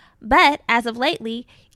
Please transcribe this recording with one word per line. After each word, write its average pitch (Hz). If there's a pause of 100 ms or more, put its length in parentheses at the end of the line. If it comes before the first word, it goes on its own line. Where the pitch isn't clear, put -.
(200)
But 285
as 233
of 233
lately, 233 (300)